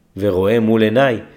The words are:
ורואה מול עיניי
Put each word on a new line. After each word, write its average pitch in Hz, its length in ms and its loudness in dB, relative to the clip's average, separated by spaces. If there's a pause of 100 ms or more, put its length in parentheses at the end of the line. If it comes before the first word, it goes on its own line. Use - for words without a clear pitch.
(180)
ורואה 98 420 0
מול 110 220 0
עיניי 110 380 0 (180)